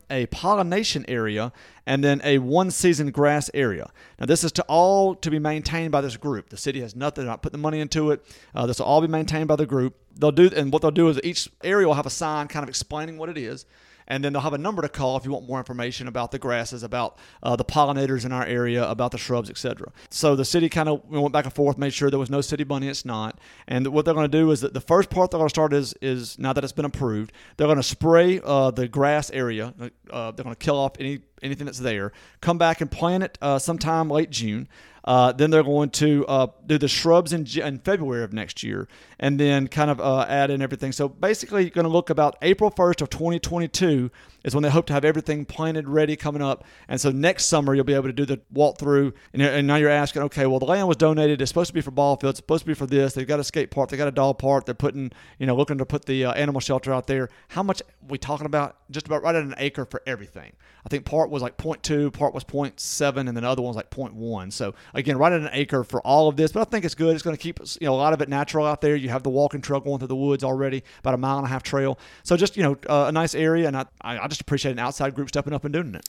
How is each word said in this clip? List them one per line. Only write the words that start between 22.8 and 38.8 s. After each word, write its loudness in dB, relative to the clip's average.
It's -8
not. -6
And 0
what 2
they're 2
gonna 2
do 4
is 2
that -4
the -4
first 4
part 2
they're -2
gonna 2
start 0
is, 0
is -6
now -2
that -2
it's -10
been -4
approved, -4
they're 2
gonna 4
spray, 4
uh, 2
the -4
grass 0
area. -4
Uh, -8
they're -12
gonna -12
kill -2
off 0
any, -8
anything -8
that's -10
there, -4
come 0
back 4
and -2
plant 0
it, -8
uh, 0
sometime -2
late 0
June. -6
Uh, 6
then 4
they're 8
going 2
to, 4
uh, 2
do 2
the 2
shrubs 4
in -2
J-, -4
in -8
February -2
of -8
next -8
year, -6